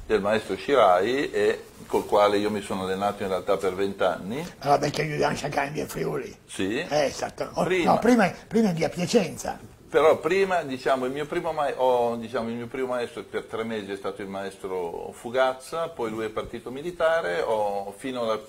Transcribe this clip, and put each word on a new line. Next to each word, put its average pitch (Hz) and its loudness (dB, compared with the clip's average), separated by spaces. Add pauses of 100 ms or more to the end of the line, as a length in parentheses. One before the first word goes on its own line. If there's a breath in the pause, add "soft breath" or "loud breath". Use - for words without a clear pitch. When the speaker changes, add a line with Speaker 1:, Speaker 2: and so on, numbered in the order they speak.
Speaker 1:
del 107 2
maestro 101 0
Shirai 117 4
e 107 2 (220)
col 98 0
quale 104 6
io 104 0
mi 104 -2
sono 98 -4
allenato 101 -2
in 98 -2
realtà 92 0
per 92 0
vent'anni. 98 -2 (140)
Speaker 2:
Allora, 139 2
perché 147 -2
Yudan 147 -2
Shakai 143 -4
in 151 -10
via 143 -6
Friuli? 160 -6
Speaker 1:
Sì. 104 -4
Speaker 2:
Eh, 151 0
esatto. 123 -6
Oh, 165 0
Speaker 1:
Prima. 175 2
Speaker 2:
no, - 4
prima, 220 4 (180 loud breath)
prima 214 2
in 170 0
via 160 0
Piacenza. 175 0 (300)
Speaker 1:
Però 156 6
prima, 185 2
diciamo, 131 0
il 127 -2
mio 147 -4
primo 170 -4
ma-, 143 0
ho, 120 4
diciamo, 113 -4
il 117 -4
mio 120 -8
primo 131 -4
maestro 120 -4
per 104 -6
tre 113 -6
mesi 107 -6
è 101 -6
stato 98 -6
il 98 -8
maestro 92 -6
Fugazza, 131 -2
poi 120 -4
lui 110 -4
è 107 -4
partito 110 -8
militare, 165 0
ho, 101 -2
fino 127 -4
alla, 110 0